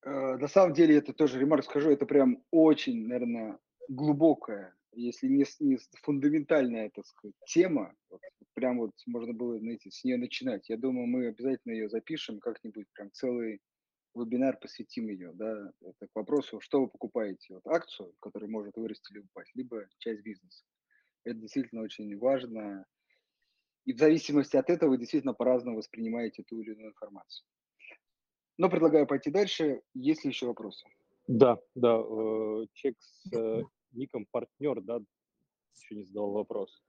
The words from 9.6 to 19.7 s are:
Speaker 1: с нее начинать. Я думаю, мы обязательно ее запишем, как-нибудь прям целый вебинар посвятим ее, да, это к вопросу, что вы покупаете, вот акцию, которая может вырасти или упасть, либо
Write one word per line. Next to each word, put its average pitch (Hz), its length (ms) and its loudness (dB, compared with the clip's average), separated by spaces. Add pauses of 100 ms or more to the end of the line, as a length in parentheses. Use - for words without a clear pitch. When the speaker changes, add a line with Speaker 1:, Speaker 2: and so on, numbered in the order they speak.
Speaker 1:
с - 120 -18
нее 127 140 0
начинать. 123 520 -6
Я 113 80 -4
думаю, 123 300 -2
мы 123 200 0
обязательно 233 460 -4
ее 110 160 -4
запишем, 113 500 -8
как-нибудь 110 540 -10
прям 101 200 -16
целый 117 480 -6 (540)
вебинар 123 440 -2
посвятим - 500 -10
ее, 90 240 -12
да, 104 380 -10 (100)
это 90 260 -20
к - 80 -14
вопросу, 135 460 -4
что 143 200 0
вы 127 80 0
покупаете, 101 680 -8
вот 92 120 -18
акцию, 104 540 -4
которая 104 280 -12
может 107 280 -8
вырасти 107 360 -10
или 104 80 -18
упасть, - 340 -20
либо 120 320 -10 (120)